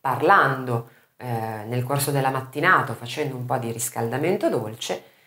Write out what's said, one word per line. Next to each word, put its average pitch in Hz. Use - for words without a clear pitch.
parlando, 131
eh, 123
nel 123
corso 139
della 135
mattinata 135
o -
facendo 131
un 123
po' 127
di 117
riscaldamento 123
dolce, 120